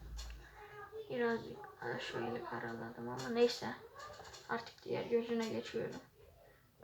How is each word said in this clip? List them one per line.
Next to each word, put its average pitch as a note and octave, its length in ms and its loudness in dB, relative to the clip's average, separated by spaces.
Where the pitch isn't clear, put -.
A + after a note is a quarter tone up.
Birazcık A#3 480 2
şöyle A#2 320 0
karaladım A#2 640 -2
ama B3 200 -2
neyse. A#3 380 6
Artık - 360 -2
diğer - 200 2
gözüne A#3 440 4
geçiyorum. A#3 520 -2